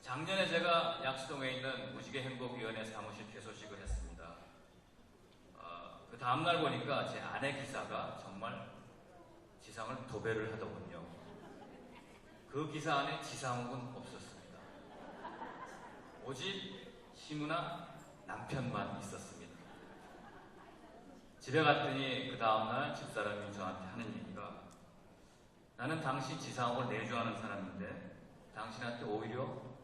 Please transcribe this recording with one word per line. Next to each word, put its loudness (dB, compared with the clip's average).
작년에 4
제가 8
약수동에 2
있는 -2
무지개 -2
행복위원회 -2
사무실 -6
개소식을 -8
했습니다. -2
어, -10
그 -10
다음날 8
보니까 6
제 0
아내 2
기사가 -2
정말 -4
지상을 -4
도배를 2
하더군요. -4
그 0
기사 4
안에 2
지상욱은 -2
없었습니다. -12
오직 -2
심은아 0
남편만 0
있었습니다. -8
집에 6
갔더니 6
그 -2
다음날 6
집사람이 -2
저한테 -2
하는 -4
얘기가, -6
"나는 2
당신 2
지상욱을 2
내조하는 2
사람인데 -4
당신한테 -4
오히려 0